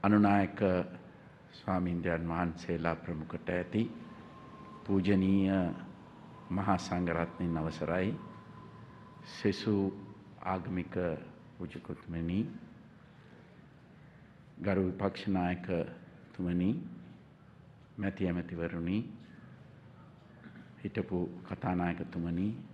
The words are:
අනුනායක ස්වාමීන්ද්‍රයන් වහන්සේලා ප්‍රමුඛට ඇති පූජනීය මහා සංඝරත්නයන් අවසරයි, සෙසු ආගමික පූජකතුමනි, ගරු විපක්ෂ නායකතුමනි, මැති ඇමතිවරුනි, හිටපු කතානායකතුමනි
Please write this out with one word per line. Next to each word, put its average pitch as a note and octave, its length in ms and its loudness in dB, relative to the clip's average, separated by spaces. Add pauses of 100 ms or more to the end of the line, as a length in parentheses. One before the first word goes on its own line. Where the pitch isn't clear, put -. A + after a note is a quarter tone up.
අනුනායක G2+ 600 6 (920)
ස්වාමීන්ද්‍රයන් F2 760 0
වහන්සේලා E2 680 0
ප්‍රමුඛට D#2+ 540 -6
ඇති F2+ 320 2 (960)
පූජනීය F#2+ 800 6 (880)
මහා G2 300 4
සංඝරත්නයන් E2+ 800 0
අවසරයි, D#2+ 520 0 (1120)
සෙසු - 540 0 (680)
ආගමික F2+ 520 -2 (580)
පූජකතුමනි, E2 840 -4 (2250)
ගරු F#2+ 280 2
විපක්ෂ F#2+ 440 0
නායකතුමනි, F2+ 1400 0 (1200)
මැති G2 340 0
ඇමතිවරුනි, E2+ 680 0 (1800)
හිටපු G2 420 -2 (240)
කතානායකතුමනි F2 1080 0 (260)